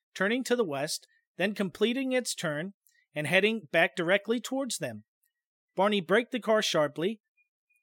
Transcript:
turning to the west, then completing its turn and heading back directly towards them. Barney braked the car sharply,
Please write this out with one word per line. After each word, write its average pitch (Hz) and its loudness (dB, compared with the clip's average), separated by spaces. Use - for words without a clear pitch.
turning 226 0
to 247 0
the 240 2
west, 147 -6
then 196 -2
completing 233 0
its 254 -2
turn 160 -6
and 151 -4
heading 196 2
back 175 4
directly 202 0
towards 262 -6
them. 113 -8
Barney 202 2
braked 208 2
the 254 -2
car 214 2
sharply, 160 0